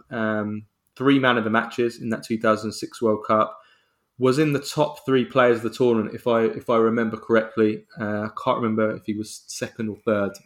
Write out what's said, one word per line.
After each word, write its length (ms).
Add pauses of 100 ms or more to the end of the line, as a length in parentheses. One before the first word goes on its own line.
(100)
Um, 560 (300)
three 240
man 180
of 60
the 60
matches 500
in 100
that 140
two 140
thousand 340
six 280
World 240
Cup. 320 (640)
Was 200
in 140
the 80
top 460
three 180
players 320
of 60
the 80
tournament, 440
if 120
I, 160
if 260
I 80
remember 400
correctly. 720 (120)
Uh, 260
I 40 (160)
can't 160
remember 340
if 120
he 80
was 320
second 420
or 80
third, 360 (140)